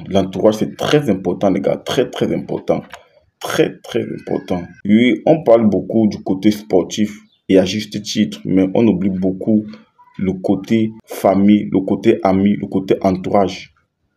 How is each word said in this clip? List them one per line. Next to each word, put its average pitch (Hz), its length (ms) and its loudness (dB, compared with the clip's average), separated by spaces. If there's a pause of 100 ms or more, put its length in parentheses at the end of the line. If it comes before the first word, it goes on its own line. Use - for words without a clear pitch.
L'entourage, 95 480 0
c'est - 200 -4
très 143 360 0
important, 92 400 0
les 90 100 0
gars. - 160 0
Très, - 320 -2
très - 240 -4
important. 78 480 -4 (580)
Très, - 420 -2
très - 200 -6
important. - 640 -6 (200)
Oui, 113 440 4
on 160 160 2
parle 117 260 6
beaucoup 107 380 0
du 95 160 -2
côté 98 260 0
sportif 104 680 -2 (340)
et 95 100 6
à 92 60 2
juste 107 360 -6
titre, - 440 -4
mais 92 280 2
on 113 140 2
oublie 95 240 0
beaucoup 95 540 -2 (520)
le 92 160 -2
côté 104 580 -2 (140)
famille, 101 640 2
le 98 100 2
côté 107 420 0
ami, 98 320 2
le - 120 -6
côté 95 340 -2
entourage. 95 720 0 (440)